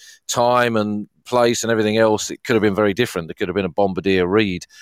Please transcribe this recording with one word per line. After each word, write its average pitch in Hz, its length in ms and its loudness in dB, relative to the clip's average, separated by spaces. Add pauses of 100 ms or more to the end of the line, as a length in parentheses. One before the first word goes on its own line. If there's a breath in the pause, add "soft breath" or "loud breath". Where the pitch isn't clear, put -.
(260 loud breath)
time 120 500 2
and 104 320 -4 (160)
place 120 380 0
and 113 100 -2
everything 107 240 0
else, 110 340 2
it - 140 -14
could - 80 -2
have 107 100 2
been 104 120 2
very 104 180 2
different. 90 360 -4
There 87 60 -12
could 98 140 -4
have 90 60 -4
been 95 100 -2
a 90 60 -4
bombardier 92 560 0
Reed 95 400 -2 (160 loud breath)